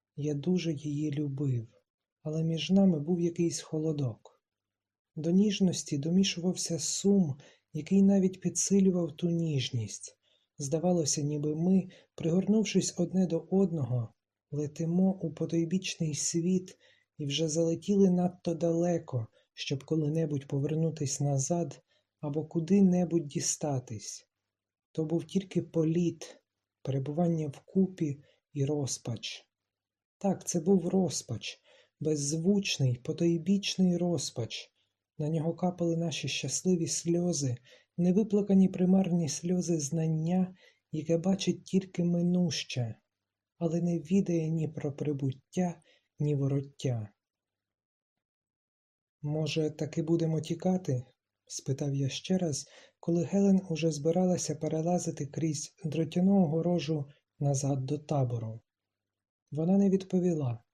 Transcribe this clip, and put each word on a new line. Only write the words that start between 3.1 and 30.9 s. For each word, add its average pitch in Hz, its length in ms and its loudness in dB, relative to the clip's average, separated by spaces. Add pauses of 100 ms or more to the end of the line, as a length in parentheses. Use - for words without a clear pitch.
якийсь 170 400 0
холодок. 147 800 -4 (720)
До 160 160 -2
ніжності 190 640 2
домішувався 175 840 0
сум, 190 560 2 (380)
який 190 280 2
навіть 196 400 4
підсилював 180 680 2
ту 175 180 -2
ніжність. 143 880 -4 (420)
Здавалося, 160 600 0
ніби 147 340 -2
ми, 180 340 2 (260)
пригорнувшись 190 840 0
одне 180 280 2
до 160 240 -2
одного, 147 640 0 (380)
летимо 165 600 0
у 165 220 -4
потойбічний 165 840 -2
світ 180 640 -2 (400)
і 151 80 -6
вже 147 220 -2
залетіли 165 640 4
надто 180 440 0
далеко, 165 760 0 (260)
щоб - 300 -6
коли-небудь 151 640 -2
повернутись 151 720 -2
назад 143 640 -2 (380)
або 151 260 -4
куди-небудь 175 840 2
дістатись. - 1000 -6 (640)
То 160 140 -4
був 165 200 -2
тільки 190 360 -2
політ, 165 800 -2 (400)
перебування 147 640 -2
вкупі 170 760 -2 (300)
і 139 120 0
розпач. - 800 -4 (720)
Так, 190 300 -2
це 170 120 -2
був 170 280 4
розпач, - 720 -2 (380)